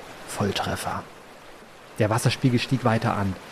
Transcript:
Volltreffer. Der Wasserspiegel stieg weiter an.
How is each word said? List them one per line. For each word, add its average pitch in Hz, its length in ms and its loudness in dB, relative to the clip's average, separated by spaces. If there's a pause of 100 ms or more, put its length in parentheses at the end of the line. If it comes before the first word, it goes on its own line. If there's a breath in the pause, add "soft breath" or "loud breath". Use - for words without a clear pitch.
(280)
Volltreffer. - 760 -2 (960)
Der 110 100 4
Wasserspiegel 120 520 2
stieg - 240 0
weiter 113 320 2
an. 98 180 0 (180 loud breath)